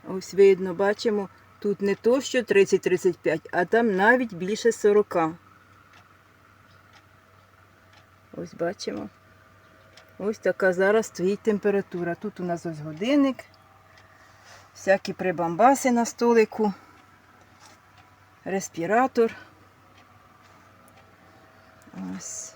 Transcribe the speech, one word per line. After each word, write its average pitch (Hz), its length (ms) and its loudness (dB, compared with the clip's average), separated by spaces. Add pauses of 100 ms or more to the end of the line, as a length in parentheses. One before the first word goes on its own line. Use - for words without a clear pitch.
Ось 185 260 -10
видно, 190 400 4
бачимо, 202 560 -2 (300)
тут 202 220 -4
не 202 140 0
то, 247 260 0
що 247 220 -2
тридцять, 196 380 2
тридцять 180 360 0
п'ять, 160 340 -4
а 180 140 0
там 220 300 2
навіть 226 380 2
більше 196 380 -2
сорока. 202 640 0 (3000)
Ось 170 200 -14
бачимо. - 560 -8 (1080)
Ось 208 200 -6
така 185 360 0
зараз 202 320 2
стоїть 190 340 -4
температура. 196 760 -2
Тут - 240 -12
у 180 40 -8
нас 175 220 -6
ось 160 140 -8
годинник, 240 640 -2 (1300)
всякі - 380 0
прибамбаси 185 800 2
на 233 140 0
столику, 220 680 0 (1700)
респіратор. 202 840 -2 (2750)
Ось. - 380 -14